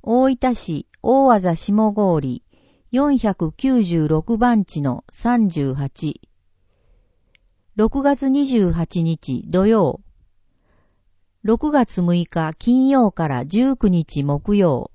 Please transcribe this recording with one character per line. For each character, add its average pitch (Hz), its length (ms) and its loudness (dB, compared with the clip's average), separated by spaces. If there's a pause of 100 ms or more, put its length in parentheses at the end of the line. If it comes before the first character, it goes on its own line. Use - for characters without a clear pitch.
大 262 340 2
分 254 200 -2
市 - 320 -8 (140)
大 262 380 4
字 180 160 0
下 208 360 0
郡 165 500 -2 (500)
四 277 260 2
百 185 340 -2
九 254 320 0
十 165 240 0
六 156 300 0
番 226 260 2
地 - 180 -8
の 135 300 -4
三 226 380 0
十 139 240 -4
八。 139 480 -8 (1500)
六 220 260 0
月 277 280 0
二 277 160 2
十 220 260 2
八 165 320 -2
日 156 460 -4
土 185 180 2
曜。 214 320 2 (1400)
六 240 300 0
月 247 300 0
六 175 240 0
日 160 320 -6
金 262 300 2
曜 254 240 2
か 160 160 -4
ら 131 180 -4
十 240 300 0
九 208 140 0
日 160 340 -2
木 143 320 -2
曜。 165 400 0